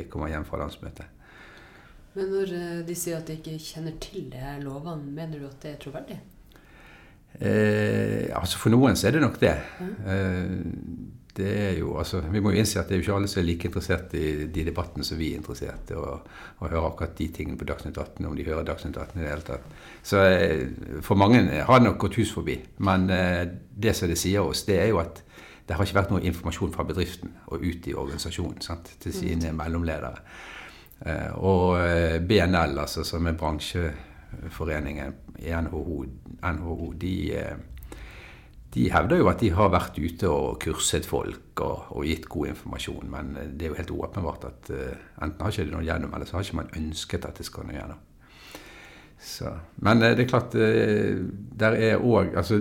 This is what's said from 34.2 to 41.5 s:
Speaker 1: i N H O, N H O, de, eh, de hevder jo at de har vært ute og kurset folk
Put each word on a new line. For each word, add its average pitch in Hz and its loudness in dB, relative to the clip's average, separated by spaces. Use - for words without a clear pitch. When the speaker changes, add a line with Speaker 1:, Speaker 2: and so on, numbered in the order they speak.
Speaker 1:
i - -8
N 82 0
H 80 -6
O, 73 -4
N 87 0
H 80 -6
O, 82 -6
de, 85 -2
eh, - -6
de - 4
hevder 87 6
jo 113 8
at 85 4
de 110 4
har 98 6
vært 87 0
ute 85 -2
og 69 2
kurset - 0
folk - -4